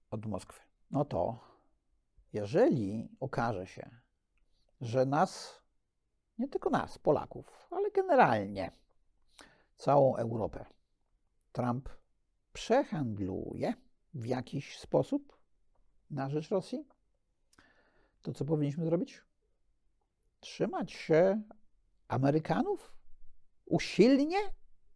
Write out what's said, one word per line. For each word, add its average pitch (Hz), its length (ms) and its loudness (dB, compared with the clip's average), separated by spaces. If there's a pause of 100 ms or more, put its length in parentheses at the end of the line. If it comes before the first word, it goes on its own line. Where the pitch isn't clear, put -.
(100)
od 110 160 -8
Moskwy. - 340 -8 (300)
No 139 140 0
to 113 340 -2 (960)
jeżeli 113 760 0 (120)
okaże 117 460 -4
się, - 240 -16 (880)
że 127 260 0
nas, - 560 -2 (760)
nie 254 100 -4
tylko 370 220 -4
nas, - 280 -4
Polaków, - 720 -2
ale 392 200 -2
generalnie 156 840 2 (1040)
całą 135 400 4
Europę, 113 500 -4 (840)
Trump 123 360 -4 (640)
przehandluje 110 1200 -2 (400)
w 117 120 -8
jakiś 127 520 -6
sposób - 600 -2 (720)
na 139 200 -4
rzecz 151 180 -4
Rosji, 247 400 -2 (1300)
to 151 100 -6
co 143 120 -4
powinniśmy 151 400 0
zrobić? 175 380 -2 (1160)
Trzymać 233 520 -6
się 190 500 4 (640)
Amerykanów? 156 840 0 (760)
Usilnie? 269 720 4 (580)